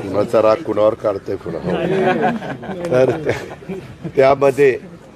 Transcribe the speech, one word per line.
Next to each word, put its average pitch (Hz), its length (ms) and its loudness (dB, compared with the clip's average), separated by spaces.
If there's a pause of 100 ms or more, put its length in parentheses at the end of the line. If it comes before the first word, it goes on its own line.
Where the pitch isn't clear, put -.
(120)
माझा 104 300 2
राग 110 140 6
कुणावर 107 380 2
काढतोय 101 420 -4
कुणा, 85 220 -8
हो. 85 120 -4 (1200)
तर 127 200 4
त्या-, - 640 -6 (420)
त्यामध्ये 135 600 4 (380)